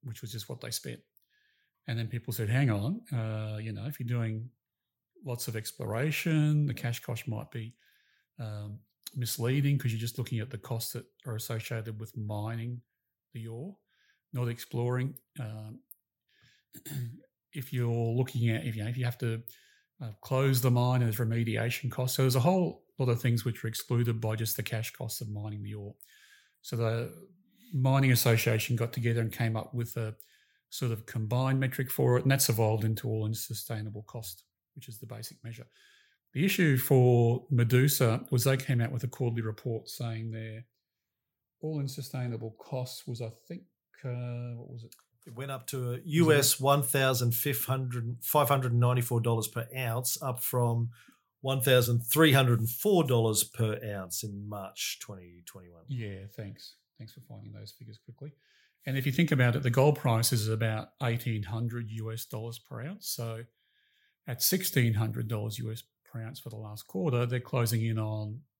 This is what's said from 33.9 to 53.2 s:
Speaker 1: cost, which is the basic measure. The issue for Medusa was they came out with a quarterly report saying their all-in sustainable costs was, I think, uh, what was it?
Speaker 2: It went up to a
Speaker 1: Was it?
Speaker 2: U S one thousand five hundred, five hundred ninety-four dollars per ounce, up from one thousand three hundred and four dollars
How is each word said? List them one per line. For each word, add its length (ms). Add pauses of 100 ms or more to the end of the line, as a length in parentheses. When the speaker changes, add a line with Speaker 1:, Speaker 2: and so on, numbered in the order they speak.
Speaker 1:
cost, 420 (300)
which 140
is 100
the 80
basic 380
measure. 220 (680)
The 100
issue 320
for 760
Medusa 800
was 140
they 120
came 240
out 120
with 100
a 60
quarterly 340
report 460
saying 420
their 340 (960)
all-in 280
sustainable 680
costs 480
was, 140
I 100 (180)
think, 140 (420)
uh, 500
what 160
was 140
it? 100 (320)
Speaker 2:
It 80
went 160
up 180
to 80
a 140
Speaker 1:
Was 80
it? 60
Speaker 2:
U 280
S 280
one 220
thousand 520
five 300
hundred, 580
five 260
hundred 260
ninety-four 460
dollars 280
per 180 (100)
ounce, 460
up 200
from 480 (500)
one 200
thousand 400
three 320
hundred 280
and 100
four 340
dollars 400